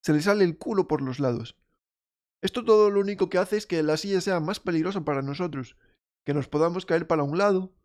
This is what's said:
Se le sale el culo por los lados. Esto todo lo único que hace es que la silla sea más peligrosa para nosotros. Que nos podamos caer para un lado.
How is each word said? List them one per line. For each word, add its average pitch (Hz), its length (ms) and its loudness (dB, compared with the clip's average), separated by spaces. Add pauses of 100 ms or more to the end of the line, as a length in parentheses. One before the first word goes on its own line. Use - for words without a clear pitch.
Se 160 80 2
le 151 80 2
sale 202 240 4
el 165 120 -2
culo 190 300 0
por 151 140 0
los 131 180 -6
lados. 120 380 -2 (840)
Esto 233 220 -4
todo 214 260 6
lo 202 120 2
único 196 280 -2
que 180 100 0
hace 190 180 -2
es 214 100 -6
que 165 160 0
la 151 140 2
silla 196 240 -2
sea 180 180 0
más 160 220 -6
peligrosa 160 420 -2
para 143 180 -2
nosotros. 139 540 -6 (500)
Que 143 80 -2
nos 143 140 -2
podamos 170 380 -2
caer 165 220 0
para 156 160 2
un 143 140 -2
lado. 190 480 0